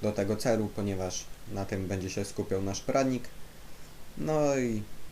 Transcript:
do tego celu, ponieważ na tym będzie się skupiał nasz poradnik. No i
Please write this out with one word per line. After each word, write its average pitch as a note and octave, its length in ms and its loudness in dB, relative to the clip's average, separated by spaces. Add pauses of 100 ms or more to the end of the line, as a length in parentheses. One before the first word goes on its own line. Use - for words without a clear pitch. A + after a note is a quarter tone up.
do G#2+ 100 2
tego G#2 240 2
celu, A2 320 4
ponieważ G2 580 -2 (260)
na G2 140 -2
tym F#2+ 220 -2
będzie F#2+ 220 0
się G2+ 160 -2
skupiał G2 360 -2
nasz G2 200 0
poradnik. C3 420 2 (960)
No D3+ 400 4
i A2+ 260 2 (280)